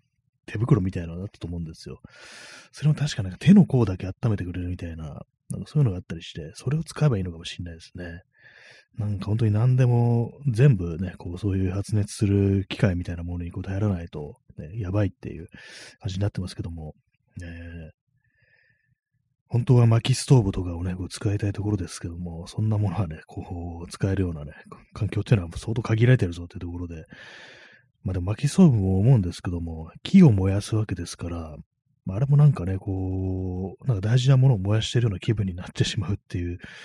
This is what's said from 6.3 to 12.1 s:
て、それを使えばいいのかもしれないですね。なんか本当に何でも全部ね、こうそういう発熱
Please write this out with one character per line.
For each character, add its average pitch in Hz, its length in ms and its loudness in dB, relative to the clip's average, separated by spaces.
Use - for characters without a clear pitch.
て、 80 220 -12
そ - 160 -6
れ 156 80 -2
を 165 40 -4
使 - 220 -4
え 151 60 4
ば 107 80 0
い - 20 -4
い 92 40 -4
の 87 80 -8
か 82 60 -14
も 82 60 -16
し - 140 -14
れ 92 60 -10
な 85 80 -12
い - 20 -14
で 82 60 -18
す - 160 -20
ね。 87 260 -14
な 107 80 -4
ん 104 120 -4
か 95 80 -8
本 107 120 0
当 117 80 2
に 104 60 4
何 123 240 4
で 127 100 4
も 120 460 2
全 123 240 6
部 85 220 -4
ね、 92 180 -4
こ - 160 -10
う 90 60 -8
そ 101 120 -2
う 95 80 0
い 95 80 0
う 90 60 -2
発 101 240 -4
熱 101 180 -2